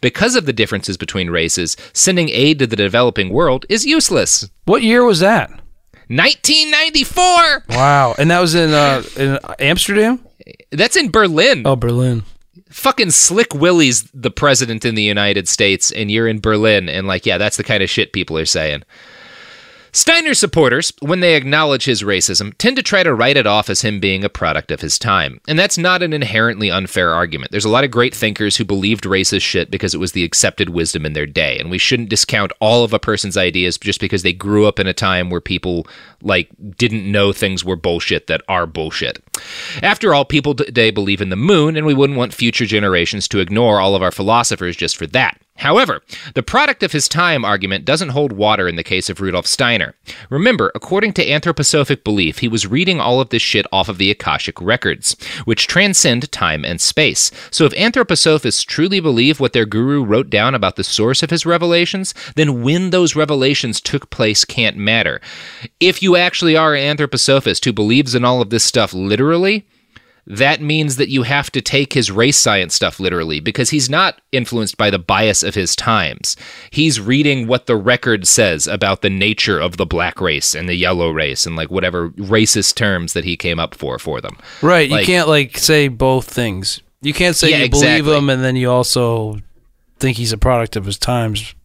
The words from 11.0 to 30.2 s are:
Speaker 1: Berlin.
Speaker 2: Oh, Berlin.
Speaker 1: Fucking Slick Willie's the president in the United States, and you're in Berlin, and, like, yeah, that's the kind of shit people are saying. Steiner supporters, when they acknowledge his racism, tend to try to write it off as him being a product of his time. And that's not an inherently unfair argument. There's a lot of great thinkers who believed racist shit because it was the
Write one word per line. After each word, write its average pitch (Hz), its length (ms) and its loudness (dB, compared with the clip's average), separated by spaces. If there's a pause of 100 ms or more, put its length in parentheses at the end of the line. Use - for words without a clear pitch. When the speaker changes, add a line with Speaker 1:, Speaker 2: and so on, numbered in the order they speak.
Speaker 1:
Berlin. 185 560 4
Speaker 2:
Oh, 139 100 4
Berlin. 120 480 0 (460)
Speaker 1:
Fucking 254 420 0
Slick - 440 2
Willie's 151 480 4 (100)
the 123 180 -4
president 127 540 0
in 117 100 0
the 107 60 0
United 101 460 0
States, 98 440 2
and 104 200 -4
you're 113 160 2
in 110 140 -2
Berlin, 107 480 2
and, 95 180 -4
like, 92 180 -2
yeah, 95 140 0
that's 104 180 0
the 107 60 -4
kind 104 180 0
of 92 80 0
shit - 240 -2
people 80 240 -4
are 80 80 -2
saying. 76 380 -2 (1080)
Steiner 320 420 2
supporters, 156 680 2
when 170 220 -2
they 170 160 4
acknowledge 139 480 0
his 113 180 0
racism, 101 540 -2
tend 254 180 0
to 262 80 -2
try 196 180 2
to 165 120 2
write 123 240 2
it 110 100 2
off 104 220 2
as 98 120 -2
him 104 200 -2
being 95 240 0
a 101 40 -2
product 78 400 -4
of 76 120 -6
his 78 180 -4
time. 80 480 0
And 156 100 -2
that's 196 200 0
not 180 260 0
an 165 80 -2
inherently 110 580 -2
unfair 90 440 0
argument. 80 380 -4
There's 101 120 -4
a 110 60 0
lot 127 160 4
of 131 60 -4
great 120 220 0
thinkers 107 440 -2
who 110 80 -2
believed 101 400 -2
racist 95 380 0
shit - 280 -2
because 98 240 -4
it 78 40 -6
was 90 120 -4
the 87 140 -2